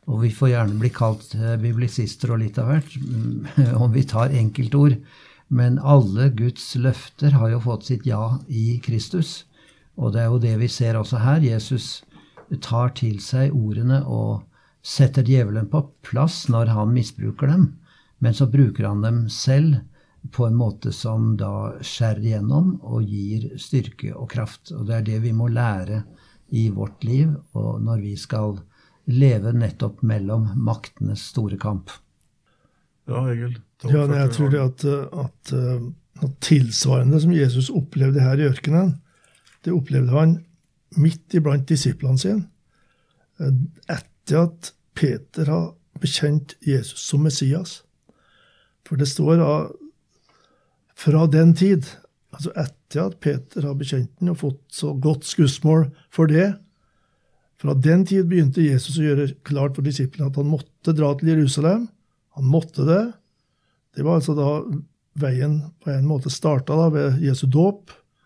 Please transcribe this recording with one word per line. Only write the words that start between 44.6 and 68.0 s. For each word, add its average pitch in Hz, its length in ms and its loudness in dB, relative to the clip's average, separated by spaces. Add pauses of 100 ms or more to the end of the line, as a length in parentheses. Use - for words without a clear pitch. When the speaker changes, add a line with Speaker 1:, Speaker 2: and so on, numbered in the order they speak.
Speaker 3:
Peter 143 520 -2
har 165 280 -2 (240)
bekjent 147 640 -2
Jesus 131 400 -4
som 147 220 -2
Messias. 151 600 -2 (1040)
For 156 100 -6
det 139 120 0
står 156 300 2
da, 156 120 2 (1500)
fra 160 280 4
den 160 280 6
tid, 175 320 2 (460)
altså - 240 -10
etter 151 500 -6
at 180 140 -10
Peter 139 460 -4
har 143 120 -4
bekjent 131 320 -4 (100)
den 175 120 0
og 165 60 -6
fått 139 300 -6
så 147 320 -6
godt 151 240 0
skussmål 156 640 2 (220)
for 160 200 2
det, 175 200 4 (1080)
fra 143 160 0
den 165 300 4
tid 190 220 2
begynte 165 360 2
Jesus 139 320 0
å 156 80 0
gjøre 143 220 2 (160)
klart 143 340 -2
for 139 80 -4
disiplene 139 460 -4
at 135 60 -6
han 143 120 -2
måtte - 480 -2
dra 151 180 2
til 160 140 -2
Jerusalem. 156 540 2 (540)
Han 139 120 -2
måtte 151 400 2
det. 180 140 4 (920)
Det 139 100 -4
var 170 100 2
altså 160 160 0
da 143 140 0 (720)
veien 143 420 0 (260)
på 156 80 -6
en 135 160 0
måte 143 240 -2
startet 139 400 -2
da 160 160 2
ved 143 320 0
Jesu 139 260 0
dåp, 170 440 2 (360)